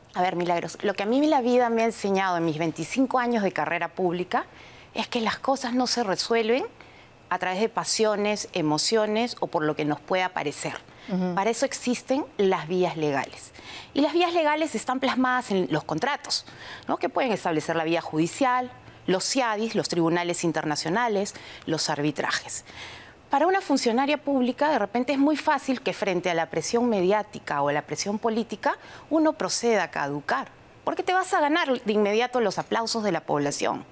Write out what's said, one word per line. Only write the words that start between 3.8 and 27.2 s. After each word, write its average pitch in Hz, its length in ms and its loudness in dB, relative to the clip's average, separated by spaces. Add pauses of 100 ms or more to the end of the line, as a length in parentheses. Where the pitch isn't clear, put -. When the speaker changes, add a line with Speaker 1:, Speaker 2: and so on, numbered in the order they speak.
Speaker 1:
pública 180 580 -2 (480)
es 220 140 -4
que 233 140 -2
las 208 180 -2
cosas 262 340 -2
no 254 140 2
se 240 160 0
resuelven 226 640 0 (640)
a 180 80 -2
través 185 220 -2
de 226 80 2
pasiones, 208 840 0
emociones 214 840 0
o 170 80 -4
por 160 160 -2
lo 151 120 0
que 156 100 -2
nos 147 140 -2
pueda 185 300 0
parecer. 147 460 -4 (340)
Speaker 2:
Ujú. 180 240 0
Speaker 1:
Para 196 160 0
eso 233 160 0
existen 262 640 -2 (100)
las 185 300 2
vías 180 280 0
legales. 147 580 -4 (420)
Y 277 60 2
las 294 120 2
vías 339 200 2
legales 311 420 2
están 254 240 -2
plasmadas 254 500 0
en 190 220 0
los 151 120 0
contratos, - 640 -4 (420)
¿no? - 100 -2
Que - 120 -2
pueden 175 220 0
establecer 165 440 -2
la 160 100 0
vía 165 160 0
judicial, 247 720 0 (340)
los 185 200 2
ciadis, 226 500 0
los 165 140 0
tribunales 170 560 2
internacionales, 170 880 0 (320)
los 160 240 0
arbitrajes. - 760 -2 (640)
Para 285 180 4
una 381 120 4
funcionaria 269 580 2
pública, 277 520 2
de 269 100 2
repente, 254 320 0
es 269 80 2
muy 285 160 6
fácil 269 460 0
que 185 100 -2
frente 180 380 0
a 175 40 2
la 165 160 0
presión 233 380 0
mediática 196 720 0